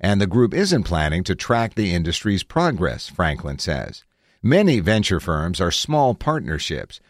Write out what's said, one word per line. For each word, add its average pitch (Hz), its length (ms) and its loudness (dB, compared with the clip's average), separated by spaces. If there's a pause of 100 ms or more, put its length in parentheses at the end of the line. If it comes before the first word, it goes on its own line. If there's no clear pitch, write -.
and 101 200 2
the 101 60 2
group 113 280 2
isn't 175 280 2
planning 80 400 0
to 87 140 -2
track 117 400 -2
the 101 180 0
industry's 87 480 0
progress, 101 640 -2
Franklin 73 520 -4
says. 69 420 -6 (400)
Many 156 360 4
venture 98 400 2
firms 82 420 -2
are 87 120 2
small 143 420 0
partnerships, 78 960 -6